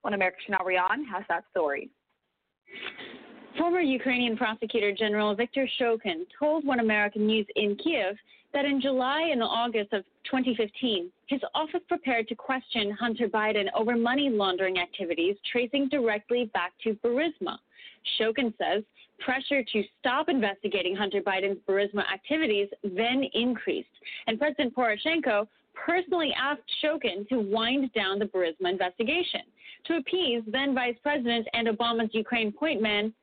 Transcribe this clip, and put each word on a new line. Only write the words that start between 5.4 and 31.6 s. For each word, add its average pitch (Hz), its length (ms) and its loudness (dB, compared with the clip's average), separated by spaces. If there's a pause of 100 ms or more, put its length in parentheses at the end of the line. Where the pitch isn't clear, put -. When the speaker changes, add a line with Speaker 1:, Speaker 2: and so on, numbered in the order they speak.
Speaker 2:
Shokin 220 460 0 (120)
told 302 260 2
One 269 140 2
American 214 480 2
News 214 200 4 (100)
in 208 180 2
Kiev 214 400 0 (400)
that 285 100 0
in 277 160 2
July 269 520 2
and 240 100 2
August 226 520 0
of 196 100 -2 (260)
twenty 254 240 2
fifteen, 214 560 -2 (160)
his 277 140 -2 (160)
office 320 320 -2
prepared 262 400 -2
to 226 80 -4
question 240 560 -4
Hunter 226 340 -2
Biden 214 380 2 (120)
over 226 200 2
money 254 340 2
laundering 190 480 2
activities 175 560 0 (160)
tracing 254 380 2
directly 233 680 0
back 185 180 -2 (120)
to 220 100 0 (100)
Burisma. 240 520 0 (640)
Shokin 220 380 0
says 185 260 0 (340)
pressure 269 540 0
to 214 100 2 (160)
stop 269 300 0
investigating 196 680 0
Hunter 196 280 -2
Biden's 196 440 0
Burisma 202 460 0
activities 214 560 0 (160)
then 226 480 0
increased, 226 560 0 (380)
and 220 120 0
President 285 380 0
Poroshenko 226 720 2 (260)
personally 349 640 0
asked 285 220 -2 (240)
Shokin 214 460 -2
to 254 100 2
wind 226 540 2
down 196 240 0
the 208 80 0
Burisma 180 440 0
investigation 220 680 0 (460)
to 330 100 2
appease 277 500 0
then 262 280 0
Vice 247 280 0
President 233 520 0
and 233 120 0